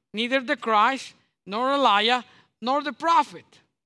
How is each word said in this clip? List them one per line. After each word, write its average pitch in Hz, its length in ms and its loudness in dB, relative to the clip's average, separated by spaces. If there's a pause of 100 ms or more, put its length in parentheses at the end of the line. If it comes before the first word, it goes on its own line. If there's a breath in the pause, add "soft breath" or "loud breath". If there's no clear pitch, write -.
(140)
neither 240 280 -2
the 262 160 -4
Christ, 226 560 0 (320)
nor 233 280 -2
Elijah, 233 520 2 (360 soft breath)
nor 262 200 -2
the 285 120 -6
prophet." 285 520 0 (400)